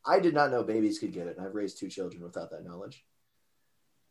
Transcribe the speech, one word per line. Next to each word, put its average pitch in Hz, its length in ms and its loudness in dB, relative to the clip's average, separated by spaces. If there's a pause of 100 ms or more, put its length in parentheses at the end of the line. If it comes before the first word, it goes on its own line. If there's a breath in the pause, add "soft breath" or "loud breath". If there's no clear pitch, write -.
I 175 140 8
did 175 120 4
not 147 180 4
know 120 120 2
babies 107 380 2
could 95 120 -4
get 87 140 -6
it, 85 100 -8
and 92 80 -8
I've 98 100 -8
raised 104 240 -4
two 95 100 -8
children 87 340 -8
without 87 280 -10
that 80 140 -12
knowledge. 90 400 -14 (1080)